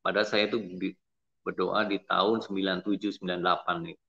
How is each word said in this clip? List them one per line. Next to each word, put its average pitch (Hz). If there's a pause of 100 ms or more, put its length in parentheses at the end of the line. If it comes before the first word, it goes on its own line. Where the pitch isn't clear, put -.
Padahal 98
saya 107
itu 117 (220)
bi-, 92 (480)
berdoa 90
di 101
tahun 95
sembilan 95
tujuh, 101
sembilan 90
delapan 90 (120)
nih. 82 (120)